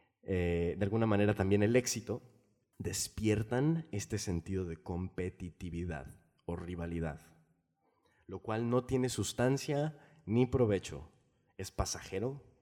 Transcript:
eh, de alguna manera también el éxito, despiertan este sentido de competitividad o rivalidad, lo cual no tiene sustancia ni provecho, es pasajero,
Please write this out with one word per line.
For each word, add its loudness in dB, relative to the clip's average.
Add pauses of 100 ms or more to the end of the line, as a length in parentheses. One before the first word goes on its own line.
(220)
eh, 2
de 2
alguna 2
manera 4
también 4
el 4
éxito, 0 (560)
despiertan 0
este -4
sentido -2
de -8
competitividad -6 (400)
o -4
rivalidad, -4 (1040)
lo -10
cual -2
no 4
tiene 2
sustancia 0 (260)
ni 4
provecho, 0 (500)
es -8
pasajero, -4 (200)